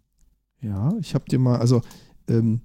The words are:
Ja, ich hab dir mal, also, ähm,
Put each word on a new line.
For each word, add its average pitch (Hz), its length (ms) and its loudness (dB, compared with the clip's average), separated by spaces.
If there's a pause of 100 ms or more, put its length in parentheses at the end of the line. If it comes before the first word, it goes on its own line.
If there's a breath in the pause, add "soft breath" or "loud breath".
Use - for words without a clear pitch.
(640)
Ja, 110 380 -2
ich - 160 -6
hab - 120 -8
dir 127 120 0
mal, 123 180 2
also, 120 240 2 (460 loud breath)
ähm, 117 360 0